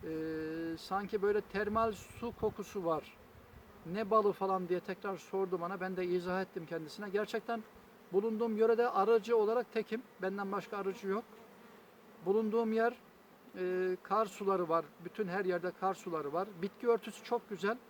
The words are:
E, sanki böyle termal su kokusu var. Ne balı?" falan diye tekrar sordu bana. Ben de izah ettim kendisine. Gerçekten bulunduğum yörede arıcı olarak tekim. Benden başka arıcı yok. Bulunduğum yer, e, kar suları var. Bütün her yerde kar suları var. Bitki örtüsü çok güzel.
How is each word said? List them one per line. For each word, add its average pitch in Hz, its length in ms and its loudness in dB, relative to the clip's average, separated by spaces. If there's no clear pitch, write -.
E, 160 60 -10
sanki 196 440 -2
böyle 202 200 2
termal 214 500 0
su - 480 -10
kokusu 202 460 -4
var. 160 320 -2
Ne 196 260 -2
balı?" 214 200 6
falan 190 380 0
diye 180 100 2
tekrar 190 380 -6
sordu 185 440 -2
bana. 180 200 -4
Ben 185 160 -4
de 185 80 -2
izah 180 360 0
ettim 185 280 -8
kendisine. 165 400 -8
Gerçekten 214 540 -2
bulunduğum 220 440 2
yörede 226 320 6
arıcı 226 480 4
olarak 220 360 2
tekim. 220 280 -2
Benden 196 300 -2
başka 202 260 -4
arıcı 196 300 -4
yok. 202 160 0
Bulunduğum 220 480 4
yer, 226 200 4
e, 185 460 0
kar 220 220 2
suları 190 440 0
var. 165 160 2
Bütün 196 220 -4
her 185 180 -2
yerde 180 340 0
kar 190 140 0
suları 156 400 -4
var. 185 140 0
Bitki 202 260 -4
örtüsü 226 360 0
çok - 260 -2
güzel. 202 280 -2